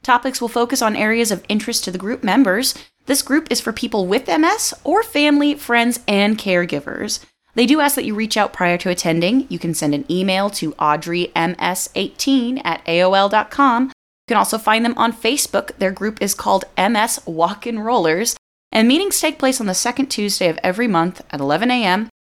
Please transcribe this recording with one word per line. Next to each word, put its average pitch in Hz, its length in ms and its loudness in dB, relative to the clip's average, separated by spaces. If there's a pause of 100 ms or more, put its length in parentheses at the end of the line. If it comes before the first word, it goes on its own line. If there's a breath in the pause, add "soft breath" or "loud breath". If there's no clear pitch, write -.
Topics 254 380 0
will 226 80 -2
focus 233 340 0
on 214 140 0
areas 220 340 0
of 180 180 -4
interest 214 360 -2
to 190 80 -6
the 185 60 -6
group 208 260 -6
members. 208 500 2 (320 loud breath)
This 277 160 0
group 311 300 0
is - 80 -2
for 226 120 -4
people 220 340 -2
with 190 220 0
M 302 140 2
S 392 300 0 (120)
or 381 180 2
family, 294 520 2
friends, 233 540 0
and 208 300 2
caregivers. 175 840 -2 (340 loud breath)
They 247 120 4
do 302 140 4
ask 285 160 2
that 254 100 -4
you 214 80 -4
reach 220 240 -2
out 208 160 0
prior 175 240 2
to 185 100 -4
attending. 180 640 0
You 170 80 -6
can 165 160 -4
send 151 200 0
an 143 160 -4
email 190 400 0
to 160 240 -6
Audrey 165 600 -2
M 165 220 0
S 180 360 -4
eighteen 254 640 -2
at 170 280 -4
A 170 180 2
O 185 80 4
L 196 160 4
dot 214 220 0
com. 262 340 2
You 262 60 -6 (380)
can 226 100 2
also 202 200 0
find 220 260 2
them 233 120 0
on 226 160 2
Facebook. - 680 -2
Their 190 140 0
group 214 300 -6
is 202 120 -2
called 196 300 0 (120)
M 214 200 2
S 220 300 -2
Walkin' 196 540 -2
Rollers. 214 560 0 (360)
And 220 160 4
meetings 381 320 2
take 311 180 -2
place 262 220 0
on 214 60 -4
the 185 80 -2
second 247 320 -2
Tuesday 202 420 -2
of 160 160 -2
every 202 240 0
month 175 320 0 (100)
at 143 100 -6
eleven 156 300 0
A 247 140 0
M. 196 240 0 (160)